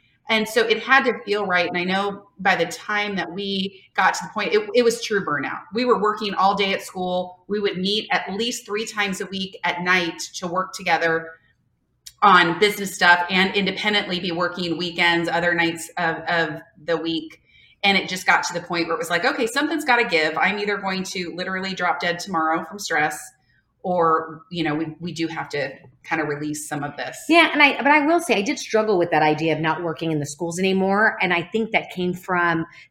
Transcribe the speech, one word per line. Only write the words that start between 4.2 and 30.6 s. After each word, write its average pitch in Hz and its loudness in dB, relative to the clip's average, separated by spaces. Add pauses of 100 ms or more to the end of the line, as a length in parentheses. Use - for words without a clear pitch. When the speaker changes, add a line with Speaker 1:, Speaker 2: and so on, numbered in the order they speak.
Speaker 1:
the - -10
point, 202 -2
it, 214 2
it 240 6
was 233 2
true 202 -2
burnout. 139 -2 (160)
We 247 0
were 214 4
working 208 0
all 196 4
day 196 0
at 190 -4
school. 180 -4
We 208 -2
would 185 -2
meet 202 -2
at 185 -2
least 233 -4
three 214 -6
times 202 -4
a 190 -6
week 190 -8
at 175 -2
night 180 0 (140)
to 185 -8
work 180 -4
together 165 0 (920)
on 175 6
business 202 0
stuff 175 6
and 190 2
independently 190 -2
be 180 -4
working 170 -2
weekends, 170 0
other 170 2
nights 165 -2
of, 165 -2 (120)
of 160 -2 (240)
the 165 0
week. 160 -6 (420)
And 196 4
it 185 -2
just 185 -6
got 175 4
to - -4
the 170 -4
point 170 -2
where 165 -2
it 160 -4
was 165 -6
like, 170 0
"Okay, 269 0
something's 302 -2
gotta 240 4
give. 160 2
I'm 196 0
either 202 -2
going 190 -4
to 175 -8
literally 185 -6
drop 180 -2
dead 170 -2
tomorrow 165 -2
from 208 -14
stress, 156 -2 (640)
or, 165 0
you 170 -4
know, 151 0
we, 156 -4
we 170 -8
do 160 -4
have 151 -8
to 135 -4 (300)
kind 160 -4
of 151 -2
release 151 -6
some 143 -6
of 147 -8
this." 131 -10
Speaker 2:
Yeah, 330 6
and 294 4
I, 269 4
but 233 2
I 294 6
will 330 4
say 294 2
I 202 2
did 262 -2
struggle 214 0
with 170 2
that 151 4
idea 156 2
of 151 -4
not 160 0
working 165 -2
in 151 0
the 143 -4
schools 170 -6
anymore. 190 2